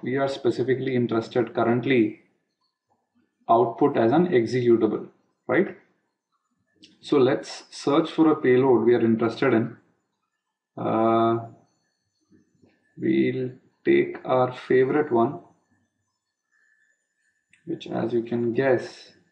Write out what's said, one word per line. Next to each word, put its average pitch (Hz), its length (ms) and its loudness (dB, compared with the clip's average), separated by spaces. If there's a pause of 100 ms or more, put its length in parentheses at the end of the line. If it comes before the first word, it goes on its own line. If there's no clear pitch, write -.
We 123 140 -4
are 139 120 0
specifically 127 680 -2
interested 113 580 -2
currently 120 680 0 (1300)
output 127 480 2
as 117 160 2
an 170 160 4
executable, 113 800 0 (380)
right? 175 320 -2 (1200)
So 147 160 0
let's 110 520 0
search 151 400 -2
for 156 200 2
a 147 60 2
payload 127 500 4
we 120 80 6
are 113 100 2
interested 113 480 0
in. 110 240 0 (1000)
Uh, 113 640 0 (1600)
we'll 127 540 -2 (340)
take 139 400 0
our 127 280 0
favorite 135 600 0
one, 120 280 0 (2250)
which - 200 -12
as - 280 -6
you 117 80 0
can 117 320 -4
guess 127 580 -4 (200)